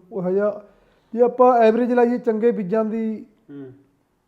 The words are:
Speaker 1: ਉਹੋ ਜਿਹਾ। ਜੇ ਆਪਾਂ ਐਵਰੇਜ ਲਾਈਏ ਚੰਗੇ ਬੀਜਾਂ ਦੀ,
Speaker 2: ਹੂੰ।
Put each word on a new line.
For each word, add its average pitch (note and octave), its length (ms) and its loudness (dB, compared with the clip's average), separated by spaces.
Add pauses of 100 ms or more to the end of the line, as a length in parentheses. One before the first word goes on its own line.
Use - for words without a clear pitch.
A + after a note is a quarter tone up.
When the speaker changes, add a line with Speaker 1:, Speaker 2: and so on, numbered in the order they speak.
(120)
Speaker 1:
ਉਹੋ F3+ 200 -6
ਜਿਹਾ। G3+ 300 -2 (520)
ਜੇ A3+ 80 0
ਆਪਾਂ B3 360 4
ਐਵਰੇਜ A#3 360 2
ਲਾਈਏ A#3+ 240 2
ਚੰਗੇ A#3 340 0
ਬੀਜਾਂ G#3+ 340 -2
ਦੀ, A3 400 -6 (240)
Speaker 2:
ਹੂੰ। C#3+ 160 -16 (640)